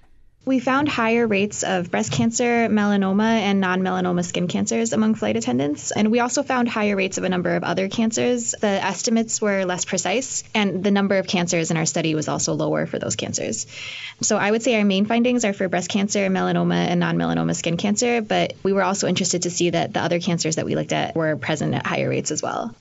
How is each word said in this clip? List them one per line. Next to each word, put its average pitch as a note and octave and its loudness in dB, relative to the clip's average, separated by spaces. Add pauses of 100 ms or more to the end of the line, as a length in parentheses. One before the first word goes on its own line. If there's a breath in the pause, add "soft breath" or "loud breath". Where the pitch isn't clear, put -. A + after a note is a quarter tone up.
(440)
We C4 2
found C4+ 2
higher A#3 2
rates G3+ 0
of F3+ -2
breast G#3+ 0
cancer, A#3 2
melanoma, G#3 2
and G3 2
non-melanoma F#3 0
skin F3 -2
cancers A3 0
among A3 2
flight G#3+ 0
attendants. B3+ -2
And G#3+ 2
we A#3+ 4
also B3 0
found B3+ 0
higher G#3 0
rates F#3+ -2
of F3+ -4
a F#3 0
number F3 0
of F3 0
other F#3+ -2
cancers. A#3+ 0
The A3 0
estimates A3+ 0
were G3 0
less F3+ -2
precise, G3 -2 (120)
and G3 0
the G#3 2
number G3 4
of F#3 -4
cancers F3 0
in E3+ 2
our D#3+ 0
study D#3+ 0
was D3+ -2
also D3+ -2
lower D#3 0
for - -4
those - -4
cancers. - -6 (560 loud breath)
So G#3+ 2
I G3+ 2
would A3+ 2
say A3+ 2
our G#3 4
main G3+ 4
findings A#3+ 2
are G3 0
for F#3+ -2
breast F3 -2
cancer, G3+ 0
melanoma, F3 2
and F3 2
non-melanoma E3 0
skin E3+ -2
cancer, A#3 0
but F#3 0 (100)
we F#3+ 2
were G3 2
also F#3 0
interested F3+ 0
to F3 -2
see F3 0
that E3 -2
the - 0
other E3+ 0
cancers E3+ 0
that - -2
we - -2
looked D#3 -2
at D3+ -2
were D#3 0
present D3 -2
at - -4
higher C3 -2
rates C3+ -2
as D3+ -6
well. - -6